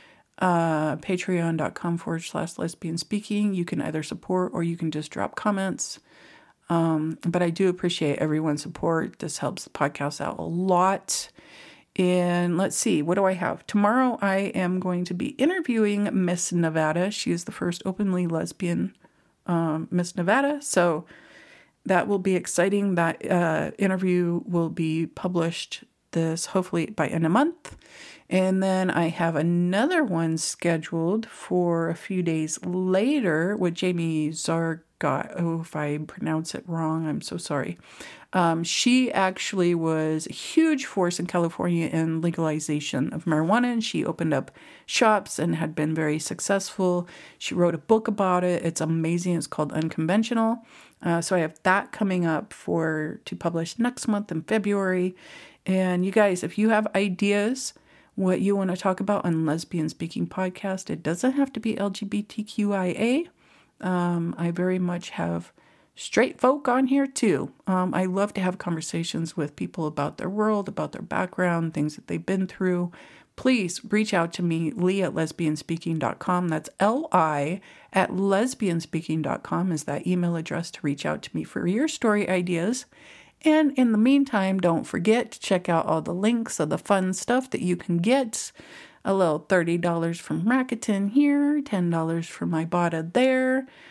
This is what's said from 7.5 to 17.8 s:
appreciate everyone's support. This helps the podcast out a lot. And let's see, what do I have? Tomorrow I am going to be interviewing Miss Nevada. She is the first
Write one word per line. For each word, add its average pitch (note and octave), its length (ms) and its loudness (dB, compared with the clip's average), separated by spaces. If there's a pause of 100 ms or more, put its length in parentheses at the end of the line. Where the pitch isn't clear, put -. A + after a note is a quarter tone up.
appreciate E3+ 520 0
everyone's D#3 420 0
support. E3 580 -2
This - 200 -6
helps - 260 -4
the - 60 -20
podcast C#3+ 500 -2
out - 180 -4
a E3 40 -6
lot. F3+ 840 0 (680)
And F3 600 2
let's F#3+ 180 0
see, F3 260 2
what E3+ 140 0
do G3+ 80 4
I F#3+ 100 4
have? - 340 -4
Tomorrow A#3 540 2
I G3 320 0
am F#3 280 0
going F3+ 240 -2
to F3+ 80 -6
be F3+ 160 -2
interviewing A3+ 800 2
Miss F3+ 400 0
Nevada. E3 580 2
She - 220 -4
is E3+ 140 -2
the - 80 -10
first F3 320 -4